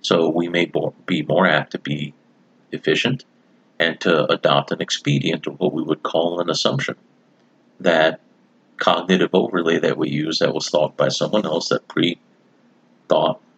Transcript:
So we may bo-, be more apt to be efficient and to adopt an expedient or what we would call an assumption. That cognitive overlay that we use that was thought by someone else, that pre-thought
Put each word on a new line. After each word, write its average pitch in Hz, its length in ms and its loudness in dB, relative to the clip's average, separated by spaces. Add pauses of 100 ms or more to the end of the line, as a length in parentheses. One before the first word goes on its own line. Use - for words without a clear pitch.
So 85 280 2
we 85 200 -2
may 87 180 0
bo-, 80 280 -4 (120)
be 87 160 -2
more 78 240 2
apt 76 260 0
to - 60 -6
be 73 340 -8 (600)
efficient 80 520 -2 (540)
and 80 220 0
to 82 320 2
adopt 76 400 0
an 80 80 -8
expedient 78 680 -2
or 76 60 -8
what 71 200 -2
we - 100 -4
would 78 200 -4
call 85 380 -2
an 85 100 -2
assumption. - 460 -2 (840)
That 80 400 2 (560)
cognitive 90 560 2
overlay 85 460 2
that 78 180 0
we 80 120 -2
use 76 320 -2
that 71 140 2
was 73 140 -6
thought 76 280 0
by 71 120 2
someone - 380 -2
else, 80 220 -2
that - 180 -2
pre-thought - 1500 -4 (180)